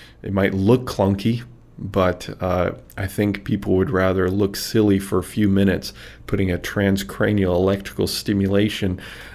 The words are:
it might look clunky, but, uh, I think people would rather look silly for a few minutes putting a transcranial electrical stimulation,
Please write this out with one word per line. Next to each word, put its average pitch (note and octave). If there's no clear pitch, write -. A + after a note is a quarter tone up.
it G2+
might G2
look A2+
clunky, G#2
but, F#2
uh, F2+
I F#2+
think G#2
people G2
would F#2
rather F#2
look G2
silly G#2
for G2
a F2+
few G#2+
minutes G2
putting G2
a F2
transcranial G2
electrical F#2+
stimulation, G2